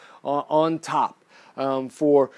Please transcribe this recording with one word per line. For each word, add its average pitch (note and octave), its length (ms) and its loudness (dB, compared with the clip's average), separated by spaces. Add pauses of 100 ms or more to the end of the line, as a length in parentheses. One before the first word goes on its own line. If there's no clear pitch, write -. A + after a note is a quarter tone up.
(220)
on, C#3+ 280 -4
on D#3+ 280 0
top. D3 460 -4 (320)
Um, C3+ 320 -4
for C#3+ 500 4